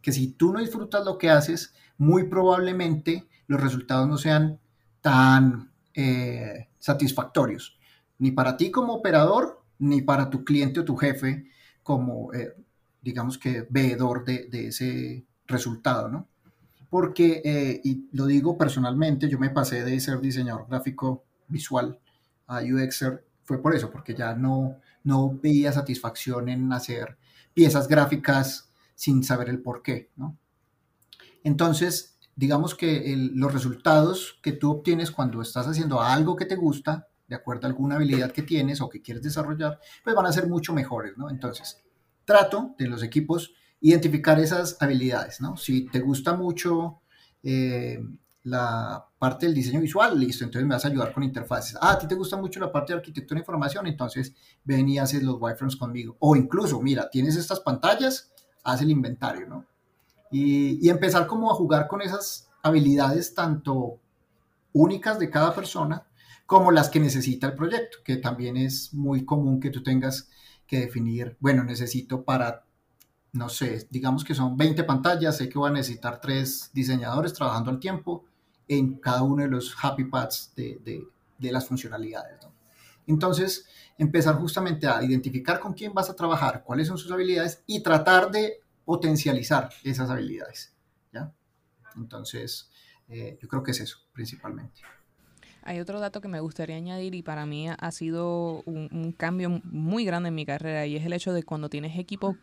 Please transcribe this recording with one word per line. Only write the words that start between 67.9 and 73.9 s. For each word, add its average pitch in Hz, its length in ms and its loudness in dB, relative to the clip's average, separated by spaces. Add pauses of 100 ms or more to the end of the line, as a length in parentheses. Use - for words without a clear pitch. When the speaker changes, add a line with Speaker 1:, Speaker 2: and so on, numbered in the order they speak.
Speaker 1:
que 131 120 0
también 123 420 -4
es 131 340 -4
muy 139 320 -2
común 139 340 2
que 135 120 -2
tú - 120 -10
tengas 131 460 0 (380)
que 131 140 -2
definir, 120 600 -4
bueno, 135 240 4
necesito 120 600 -6
para, 123 420 -2 (640)
no 120 160 -6
sé, 110 420 -6